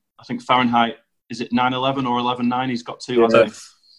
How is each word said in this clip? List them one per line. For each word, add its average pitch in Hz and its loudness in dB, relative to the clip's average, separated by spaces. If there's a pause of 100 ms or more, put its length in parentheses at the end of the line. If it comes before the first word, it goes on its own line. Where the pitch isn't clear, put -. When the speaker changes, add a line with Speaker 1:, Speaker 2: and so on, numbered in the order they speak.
(180)
Speaker 1:
I - -20
think - -8
Fahrenheit, 120 2 (340)
is 117 -12
it 117 -6
nine 123 2
eleven 131 -2
or 123 0
eleven 123 -2
nine? 127 -2
He's 117 -4
got - -14
two, 123 -8
Speaker 2:
Yeah. 117 4
Speaker 1:
hasn't 110 4
he? - -20 (400)